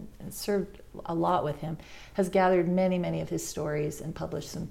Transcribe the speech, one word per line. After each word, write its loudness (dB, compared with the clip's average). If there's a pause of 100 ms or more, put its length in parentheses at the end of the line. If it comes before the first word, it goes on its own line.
(200)
and -12
served -2 (240)
a -4
lot 2
with -2
him, -6 (380)
has 2
gathered 6
many, 4
many 0
of -4
his -2
stories -2
and -6
published -6
some, -6